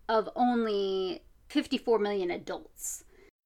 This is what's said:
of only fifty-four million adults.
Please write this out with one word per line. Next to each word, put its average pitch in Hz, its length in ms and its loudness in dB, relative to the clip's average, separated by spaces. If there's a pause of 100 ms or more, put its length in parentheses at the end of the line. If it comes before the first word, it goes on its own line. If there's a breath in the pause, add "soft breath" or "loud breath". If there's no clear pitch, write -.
of 220 260 2
only 202 880 0 (260)
fifty-four 240 500 2
million 202 320 0
adults. - 720 -8 (420 soft breath)